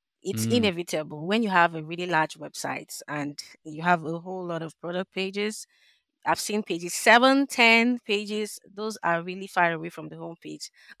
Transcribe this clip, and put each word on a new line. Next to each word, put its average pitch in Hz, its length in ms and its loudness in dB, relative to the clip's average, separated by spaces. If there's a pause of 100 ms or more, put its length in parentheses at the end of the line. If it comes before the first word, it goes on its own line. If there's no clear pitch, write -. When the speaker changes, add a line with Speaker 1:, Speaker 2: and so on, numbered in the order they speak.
(200)
Speaker 1:
it's 113 260 -2
Speaker 2:
Mm. 226 100 4
Speaker 1:
inevitable 170 720 -2
when 214 180 2
you 208 60 0
have 170 260 6
a 160 60 -6
really 170 240 -6
large 156 280 2
website 147 720 -10
and 147 320 -6 (240)
you 156 200 -12
have 170 220 2
a 165 140 -4
whole 185 260 -10
lot 165 180 -6
of 156 180 -12
product 180 340 -6
pages. 196 520 -4 (600)
I've 165 140 2
seen 208 220 -2
pages, 175 320 -6
seven, 262 520 6
ten 233 600 6
pages. 208 520 -4 (160)
Those 214 280 -8
are 170 200 0
really 185 240 -8
far 175 260 2
away 165 180 -6
from 156 180 -12
the 160 80 -16
homepage. 165 540 -14 (300)